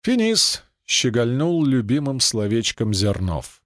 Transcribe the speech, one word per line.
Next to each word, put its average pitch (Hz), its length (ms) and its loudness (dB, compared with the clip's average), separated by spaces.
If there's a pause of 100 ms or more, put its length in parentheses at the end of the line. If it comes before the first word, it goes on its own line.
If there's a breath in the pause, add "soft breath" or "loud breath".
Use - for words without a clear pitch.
«Финис!» 226 600 0 (240)
щегольнул 131 760 0
любимым 131 540 0
словечком 107 760 0
Зернов. 92 720 -2